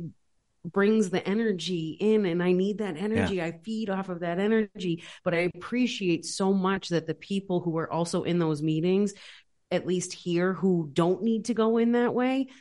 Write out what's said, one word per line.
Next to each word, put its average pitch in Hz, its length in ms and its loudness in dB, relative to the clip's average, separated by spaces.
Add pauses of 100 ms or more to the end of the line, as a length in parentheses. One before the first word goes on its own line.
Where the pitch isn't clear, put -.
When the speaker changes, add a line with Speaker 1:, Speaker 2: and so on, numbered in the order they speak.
(640)
Speaker 1:
brings 202 460 4
the 175 160 -2
energy 180 720 -2
in, 214 280 4
and 175 160 0
I 180 100 4
need 190 260 2
that 196 180 -4
energy. 196 400 0
Speaker 2:
Yeah. 165 100 -2
Speaker 1:
I 170 60 -6
feed 220 360 -8
off 190 200 -4
of 175 120 -8
that 175 200 -2
energy, 208 640 0 (200)
but 175 80 0
I 175 220 2
appreciate 185 720 0
so 196 260 0
much 190 360 0
that 165 180 0
the 160 80 -6
people 190 460 -4
who 170 180 -2
are 160 120 -4
also 170 340 -2
in 170 160 0
those 156 220 0
meetings, 180 520 2 (560)
at 175 160 -2
least 175 260 -2
here, 175 420 0
who 170 380 0
don't 175 300 2
need 226 240 0
to 240 80 -2
go 220 240 2
in 233 140 4
that 240 220 2
way, 262 340 0 (120)